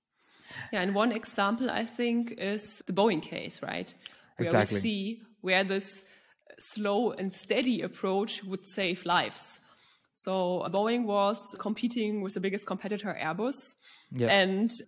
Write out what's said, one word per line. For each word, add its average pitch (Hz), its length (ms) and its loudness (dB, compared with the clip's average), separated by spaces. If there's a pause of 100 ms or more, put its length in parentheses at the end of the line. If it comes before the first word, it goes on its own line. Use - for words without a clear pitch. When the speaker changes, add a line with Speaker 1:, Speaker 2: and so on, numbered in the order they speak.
(720)
Speaker 1:
Yeah, 208 80 0
and 190 140 2
one 226 180 4
example 220 580 0
I 226 140 0
think 233 540 0
is 208 480 -4
the 190 80 -4
Boeing 196 280 6
case, - 400 -8
right? - 320 -6 (420)
Where 120 100 0
Speaker 2:
Exactly. 107 300 4
Speaker 1:
we 98 40 2
see 202 420 -2 (200)
where 185 200 4
this 196 440 -2 (640)
slow 208 420 2
and 185 200 -4
steady 240 500 0
approach 196 640 -2
would 190 220 -8
save 185 380 -2
lives. - 560 0 (540)
So 180 560 -2
Boeing 226 340 2
was 202 540 2
competing 214 640 -2
with 190 120 -6
the 190 60 -2
biggest 190 260 -2
competitor, 202 540 -4
Airbus. 202 360 -2 (560)
Speaker 2:
Yeah. 120 160 2
Speaker 1:
And 196 420 6 (180)